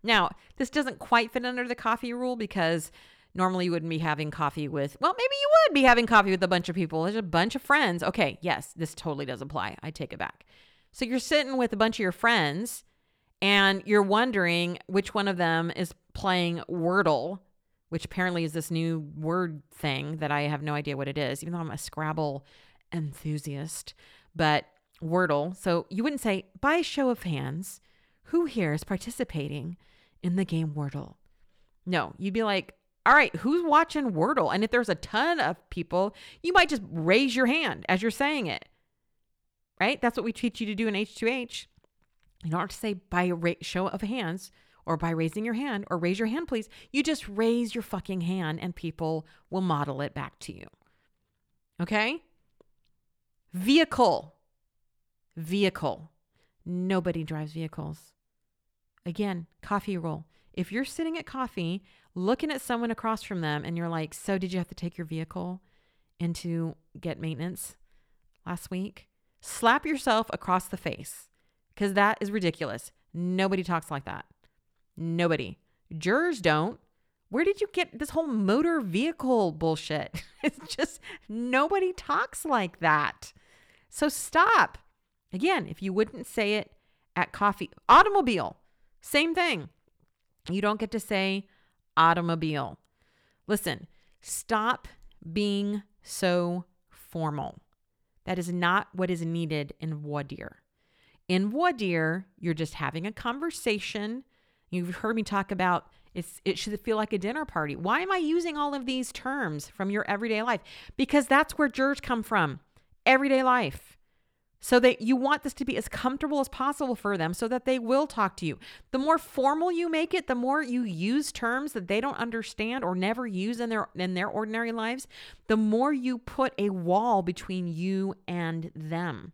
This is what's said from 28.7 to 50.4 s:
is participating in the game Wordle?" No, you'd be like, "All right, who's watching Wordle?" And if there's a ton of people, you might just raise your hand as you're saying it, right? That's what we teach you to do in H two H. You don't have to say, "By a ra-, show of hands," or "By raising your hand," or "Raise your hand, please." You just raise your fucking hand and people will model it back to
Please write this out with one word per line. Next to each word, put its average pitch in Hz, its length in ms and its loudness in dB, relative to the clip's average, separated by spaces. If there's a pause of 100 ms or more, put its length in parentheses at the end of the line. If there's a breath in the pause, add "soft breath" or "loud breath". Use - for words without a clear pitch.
is 151 100 -2
participating 160 920 -6 (440 soft breath)
in 175 140 0
the 196 100 2
game 160 260 -2
Wordle?" 143 440 -8 (680)
No, 156 320 0
you'd 190 160 -4
be 226 100 0
like, 202 320 -2 (300)
"All 247 80 10
right, 285 240 6
who's 311 260 0
watching 302 480 2
Wordle?" 170 420 2
And 196 100 2
if 226 80 0
there's 240 180 2
a 180 60 2
ton 302 440 0
of 165 300 -2
people, 180 460 -2 (280 loud breath)
you 339 100 0
might 359 160 8
just 240 220 -2
raise 214 440 4
your 254 100 6
hand 262 420 0
as 185 140 2
you're 226 100 0
saying 277 360 -2
it, - 200 -8 (1120)
right? 220 220 0
That's 240 160 0
what 220 80 -4
we 233 80 -2
teach - 260 -2
you 220 80 -4
to 214 80 -4
do 226 120 0
in 208 80 -2
H 208 200 -4
two 226 120 -2
H. 247 420 -4 (760)
You 160 80 -4
don't 175 80 0
have 190 100 -2
to - 60 -12
say, 214 180 -4
"By 180 300 -2
a 180 120 2
ra-, 170 260 0
show 185 260 -4
of 190 140 -4
hands," 196 500 -6 (340 soft breath)
or 165 120 0
"By 165 140 -2
raising 165 340 -2
your 240 80 -2
hand," 233 360 -4
or 180 80 -2
"Raise 175 220 0
your 226 80 0
hand, 320 200 -2
please." 226 200 -4 (240 loud breath)
You 277 120 0
just 311 240 -2
raise 226 460 0
your 220 80 -4
fucking 190 400 -6
hand 170 380 -2
and 175 160 -8
people 160 500 -4 (240 soft breath)
will 185 120 -2
model 143 400 0
it 143 120 -6
back - 260 -10
to - 140 -14